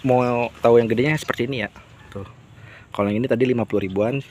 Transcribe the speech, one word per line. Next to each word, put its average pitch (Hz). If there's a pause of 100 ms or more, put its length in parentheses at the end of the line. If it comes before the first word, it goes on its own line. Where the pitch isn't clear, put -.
mau 123
tahu 117
yang 117
gedenya 139
seperti -
ini 123
ya. - (400)
Tuh. 98 (640)
Kalau 101
yang 110
ini 135
tadi 123
lima 120
puluh 98
ribuan, 107 (100)